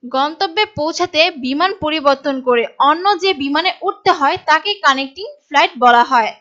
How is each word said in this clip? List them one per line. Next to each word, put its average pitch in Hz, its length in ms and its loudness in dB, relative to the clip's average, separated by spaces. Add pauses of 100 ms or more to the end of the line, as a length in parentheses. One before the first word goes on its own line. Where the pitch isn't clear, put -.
গন্তব্যে 320 600 -2
পৌঁছাতে 330 640 -2
বিমান 302 500 -4
পরিবর্তন 285 600 -2
করে 233 260 0 (120)
অন্য 339 400 2
যে 381 160 0
বিমানে 294 380 -2 (100)
উঠতে 381 280 -2
হয়, 320 260 0 (100)
তাকে 311 280 2
কানেক্টিং 277 520 -2 (220)
ফ্লাইট 311 300 2
বলা 240 240 6
হয়। 233 380 0